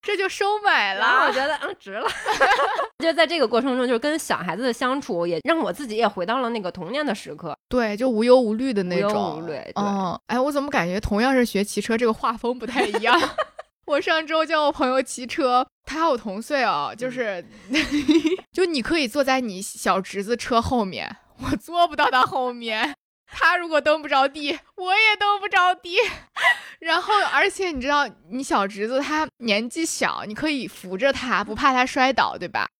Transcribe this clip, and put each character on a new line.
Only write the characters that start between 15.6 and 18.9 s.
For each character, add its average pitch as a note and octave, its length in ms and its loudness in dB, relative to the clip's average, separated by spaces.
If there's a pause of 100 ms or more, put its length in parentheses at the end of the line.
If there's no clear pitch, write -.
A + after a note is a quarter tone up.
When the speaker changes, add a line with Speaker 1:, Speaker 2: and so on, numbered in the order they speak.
Speaker 1:
他 D#4+ 200 -2
和 E4 60 4
我 B3+ 60 2
同 G#3 240 -8
岁 C4+ 220 0
哦， D3 340 0
就 B3 140 -6
是， G#3+ 340 -6 (260)
Speaker 2:
嗯。 C4 60 0 (360)
Speaker 1:
<laughs> D#4+ 400 2
就 F4+ 120 2
你 D#4 180 -2
可 E4 160 0